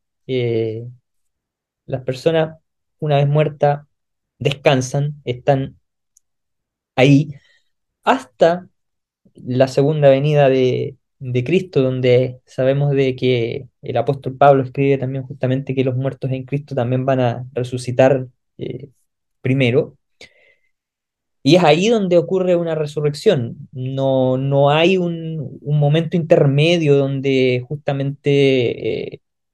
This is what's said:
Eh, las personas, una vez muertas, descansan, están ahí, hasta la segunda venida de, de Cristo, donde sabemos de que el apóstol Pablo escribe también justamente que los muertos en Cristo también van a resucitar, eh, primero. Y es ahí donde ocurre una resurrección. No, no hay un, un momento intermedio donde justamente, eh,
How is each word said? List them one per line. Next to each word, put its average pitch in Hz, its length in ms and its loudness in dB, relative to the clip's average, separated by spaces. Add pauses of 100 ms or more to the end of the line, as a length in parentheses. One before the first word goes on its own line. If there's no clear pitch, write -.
(260)
Eh, 117 600 -4 (1000)
las 127 160 -8
personas, 160 560 -2 (400)
una 147 200 0
vez 143 100 2
muertas, 147 580 0 (540)
descansan, 143 840 -2
están 135 540 -2 (1160)
ahí, 143 380 4 (680)
hasta 180 680 0 (640)
la 127 340 -2
segunda 143 420 2
venida 143 380 4
de, 127 480 0 (240)
de 123 240 -4
Cristo, 175 360 -2
donde 127 640 0
sabemos 139 460 -2
de 135 240 0
que 123 540 -2 (140)
el 123 140 -6
apóstol 131 400 -4
Pablo 139 280 6
escribe 139 340 -2
también 135 240 -8
justamente 131 540 -6
que 131 80 2
los 127 100 -2
muertos 131 380 -6
en 131 120 -8
Cristo 147 300 -8
también 127 320 -2
van 131 140 0
a 123 320 -2
resucitar, 127 760 0 (320)
eh, 127 300 -12 (540)
primero. 131 540 0 (1500)
Y 147 80 6
es 180 80 4
ahí 170 260 4
donde 196 300 2
ocurre 180 380 0
una 165 180 -4
resurrección. 147 960 -2
No, 131 680 -2
no 139 340 2
hay 175 280 2
un, 165 600 -8
un 147 180 -2
momento 151 380 0
intermedio 151 800 2
donde 135 720 0
justamente, 139 1500 -2
eh, - 60 -20 (340)